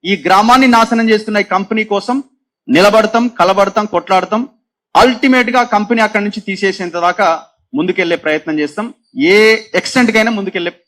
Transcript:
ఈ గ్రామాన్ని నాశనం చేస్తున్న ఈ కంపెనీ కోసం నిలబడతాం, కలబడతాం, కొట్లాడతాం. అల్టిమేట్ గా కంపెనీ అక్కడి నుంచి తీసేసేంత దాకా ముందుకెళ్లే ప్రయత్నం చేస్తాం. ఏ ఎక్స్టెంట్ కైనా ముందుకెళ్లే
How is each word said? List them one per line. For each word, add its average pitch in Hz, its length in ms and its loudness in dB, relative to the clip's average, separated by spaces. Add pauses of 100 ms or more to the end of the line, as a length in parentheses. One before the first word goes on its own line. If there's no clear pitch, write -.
ఈ 185 220 -4
గ్రామాన్ని 226 420 4
నాశనం 226 420 2
చేస్తున్న 214 260 0
ఈ 208 60 0
కంపెనీ 196 420 -4
కోసం 214 380 -4 (460)
నిలబడతాం, 214 600 2
కలబడతాం, 196 580 0
కొట్లాడతాం. - 600 -2 (480)
అల్టిమేట్ 254 540 2
గా 247 120 0
కంపెనీ 226 400 -2
అక్కడి 214 220 -2
నుంచి 208 160 -6
తీసేసేంత 190 560 -6
దాకా 175 500 0 (280)
ముందుకెళ్లే 175 420 -2
ప్రయత్నం 156 420 -4
చేస్తాం. 151 360 -6 (240)
ఏ 170 180 4 (380)
ఎక్స్టెంట్ 226 360 0
కైనా 220 200 0
ముందుకెళ్లే 190 420 -6 (160)